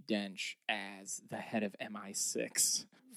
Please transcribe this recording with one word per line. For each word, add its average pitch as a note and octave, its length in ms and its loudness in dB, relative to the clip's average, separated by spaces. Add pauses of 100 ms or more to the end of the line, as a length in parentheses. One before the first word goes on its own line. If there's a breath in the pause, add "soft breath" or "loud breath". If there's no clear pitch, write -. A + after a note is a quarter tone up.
Dench G2+ 460 0 (140)
as G2 600 -2
the A2+ 80 -4
head G#2+ 260 0
of G2+ 160 -2
M G#2+ 180 -6
I G2+ 160 -8
six - 720 2 (320)